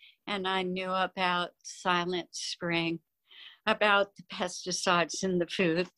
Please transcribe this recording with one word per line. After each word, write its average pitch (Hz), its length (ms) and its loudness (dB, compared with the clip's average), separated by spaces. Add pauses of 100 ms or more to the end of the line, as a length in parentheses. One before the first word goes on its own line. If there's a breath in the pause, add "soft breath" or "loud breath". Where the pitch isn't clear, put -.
(280 soft breath)
and 190 200 -4
I 190 160 0
knew 185 280 -4
about 180 600 0 (120)
Silent 175 680 -2
Spring, 170 680 -2 (680 soft breath)
about 202 500 4
the - 80 -20
pesticides 180 1000 -2
in 185 160 2
the 170 80 0
food. 180 400 0 (100)